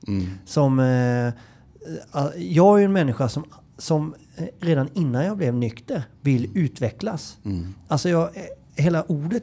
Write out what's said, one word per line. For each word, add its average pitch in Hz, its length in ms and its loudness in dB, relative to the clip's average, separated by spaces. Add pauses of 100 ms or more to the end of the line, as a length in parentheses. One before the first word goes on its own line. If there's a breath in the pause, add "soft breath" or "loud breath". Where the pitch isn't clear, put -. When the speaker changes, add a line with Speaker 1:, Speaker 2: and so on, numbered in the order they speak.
Speaker 1:
Mm. 95 180 -2 (200)
Speaker 2:
Som, 135 340 2
eh, 123 480 2
eh, 120 60 -2 (1040 loud breath)
jag 180 360 6
är 208 40 6
ju 202 60 6
en 196 80 4
människa 139 360 2
som, 143 160 -6 (340)
som, 156 360 -2 (220)
eh, 165 80 -6 (160)
redan 156 340 0
innan 139 300 0
jag 208 120 -4
blev 135 180 0
nykter 123 480 -4 (180)
vill 131 240 2
Speaker 1:
Mm. - 120 -6
Speaker 2:
utvecklas. 160 880 -4
Speaker 1:
Mm. 92 300 -6 (140)
Speaker 2:
Alltså 156 200 0
jag, 170 140 2 (140)
eh, - 60 -12 (340)
hela 160 260 2
ordet 170 400 -2